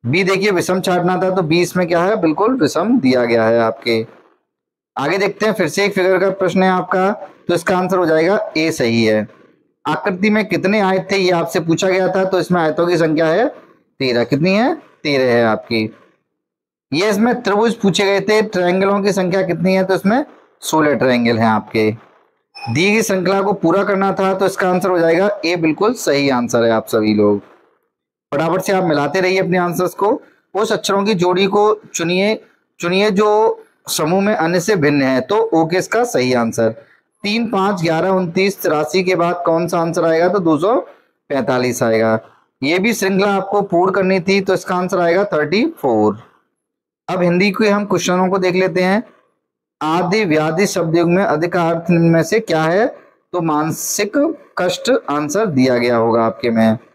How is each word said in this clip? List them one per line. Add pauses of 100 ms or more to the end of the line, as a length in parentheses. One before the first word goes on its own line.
बी
देखिए
विषम
छाटना
था,
तो
बी
इसमें
क्या
है,
बिल्कुल
विषम
दिया
गया
है
आपके। (920)
आगे
देखते
हैं,
फिर
से
एक
figure
का
प्रश्न
है
आपका, (360)
तो
इसका
answer
हो
जाएगा
ए
सही
है। (600)
आकृति
में
कितने
आयत
थे,
ये
आपसे
पूछा
गया
था,
तो
इसमें
आयतों
की
संख्या
है (520)
तेरह।
कितनी
है,
तेरह
है
आपकी। (960)
ये
इसमें
त्रिभुज
पूछे
गए
थे,
ट्रायंगलों
की
संख्या
कितनी
है,
तो
इसमें (360)
सोलह
triangle
हैं
आपके। (560)
दी
गई
श्रृंखला
को
पूरा
करना
था,
तो
इसका
answer
हो
जाएगा (160)
ए,
बिल्कुल
सही
answer
है
आप
सभी
लोग। (960)
फटाफट
से
आप
मिलाते
रहिए
अपने
answers
को। (340)
उस
अक्षरों
की
जोड़ी
को (160)
चुनिए, (360)
चुनिए
जो (280)
समूह
में
अन्य
से
भिन्न
है,
तो
ओ
के
इसका
सही
answer। (540)
तीन,
पाँच,
ग्यारह,
उनतीस,
तिरासी
के
बाद
कौन
सा
answer
आएगा,
तो
दो
सौ (500)
पैंतालीस
आएगा। (440)
ये
भी
श्रृंखला
आपको
पूर्ण
करनी
थी,
तो
इसका
answer
आएगा
थर्टी
फ़ोर। (880)
अब
हिंदी
के
हम
क्वेश्चनों
को
देख
लेते
हैं। (800)
आदि
व्याधि
शब्द
युग
में
अधिक
अर्थ
निम्न
में
से
क्या
है, (460)
तो
मानसिक (200)
कष्ट (180)
answer
दिया
गया
होगा
आपके
में। (180)